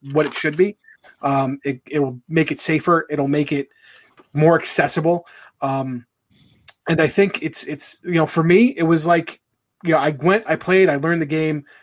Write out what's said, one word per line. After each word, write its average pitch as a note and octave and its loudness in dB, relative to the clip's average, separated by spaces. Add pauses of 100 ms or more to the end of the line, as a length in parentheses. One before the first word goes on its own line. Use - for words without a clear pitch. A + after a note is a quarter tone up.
(120)
what D3 2
it - -8
should D3+ -4
be. G3+ 0 (440)
Um, C3+ -2
it, B2 -6
it D3 -4
will B2+ -4
make D#3 0
it C#3+ -6
safer. D#3+ 0
It'll C#3+ -2
make D3 0
it C#3 -4 (680)
more D#3+ 4
accessible. E3 0 (360)
Um, C3 -4 (840)
and E3 2
I D#3 4
think G3 0
it's, D#3 -8
it's, - -10
you F3 -4
know, D#3 2
for E3 0
me, F#3 6 (100)
it E3 -2
was D#3+ 2
like, E3 0 (440)
you E3+ -2
know, D#3 4
I C#3+ 0
went, F3 2
I D#3+ 0
played, F#3 2
I C#3+ 0
learned E3 -2
the D3+ -2
game, D#3 -2 (180)